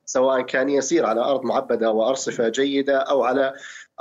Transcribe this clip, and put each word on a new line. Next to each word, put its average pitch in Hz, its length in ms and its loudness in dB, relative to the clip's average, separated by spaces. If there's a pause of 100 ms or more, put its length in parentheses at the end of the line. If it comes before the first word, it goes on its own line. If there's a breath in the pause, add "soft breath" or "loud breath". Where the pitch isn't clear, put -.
سواء 131 360 0
كان 131 280 -2
يسير 139 360 2
على 110 160 2
أرض 131 220 0
معبدة 113 480 0
وأرصفة 113 580 0
جيدة 139 480 0
أو 135 260 2
على 135 300 0 (480 loud breath)